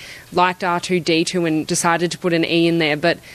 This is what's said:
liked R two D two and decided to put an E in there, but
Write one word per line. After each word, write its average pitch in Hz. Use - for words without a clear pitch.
liked 180
R 175
two 180
D 165
two 175
and 156
decided 170
to -
put 180
an 165
E 170
in 165
there, 151
but 165